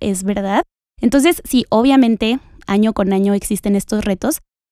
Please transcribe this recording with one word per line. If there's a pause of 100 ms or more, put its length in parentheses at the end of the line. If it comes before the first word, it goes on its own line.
es
verdad. (400)
Entonces,
sí,
obviamente, (300)
año
con
año
existen
estos
retos, (300)